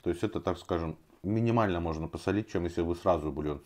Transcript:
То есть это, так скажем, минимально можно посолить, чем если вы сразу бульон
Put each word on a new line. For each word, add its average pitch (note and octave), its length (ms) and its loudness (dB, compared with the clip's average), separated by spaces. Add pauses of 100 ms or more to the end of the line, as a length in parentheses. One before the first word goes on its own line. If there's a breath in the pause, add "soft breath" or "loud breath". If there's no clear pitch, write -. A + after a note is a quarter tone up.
То F2 80 0
есть E2+ 120 -2
это, G#2 180 0
так F2 180 -2
скажем, E2 380 -2 (260)
минимально A2 580 2
можно D#2+ 280 -2
посолить, G2 400 -2
чем F2 160 0
если E2+ 180 0
вы E2+ 140 0
сразу D#2+ 360 2
бульон D2 340 -4